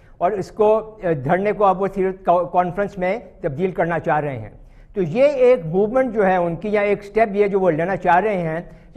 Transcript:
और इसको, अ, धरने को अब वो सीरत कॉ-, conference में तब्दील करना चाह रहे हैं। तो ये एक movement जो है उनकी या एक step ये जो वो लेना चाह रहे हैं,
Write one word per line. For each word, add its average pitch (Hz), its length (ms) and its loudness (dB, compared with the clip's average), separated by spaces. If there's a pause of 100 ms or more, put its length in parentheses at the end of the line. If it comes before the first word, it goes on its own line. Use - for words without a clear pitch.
(220)
और 185 120 0
इसको, 214 440 0
अ, 185 360 -4
धरने 175 400 0
को 202 100 0
अब 190 140 4
वो 196 100 -2
सीरत 190 420 -4
कॉ-, 175 200 2
conference 180 500 -2
में 190 300 -4 (140)
तब्दील 170 280 -2
करना 170 280 -2
चाह 156 200 0
रहे 143 180 -6
हैं। 107 140 -12 (440)
तो 202 60 -2
ये 185 260 2
एक 254 380 4
movement 214 480 0
जो 214 100 0
है 185 180 2
उनकी 175 340 -4
या 208 60 2
एक 202 220 0
step 214 320 0
ये 208 140 2
जो 196 100 0
वो 185 100 2
लेना 165 260 0
चाह 180 240 4
रहे 208 160 0
हैं, 170 340 -6 (280)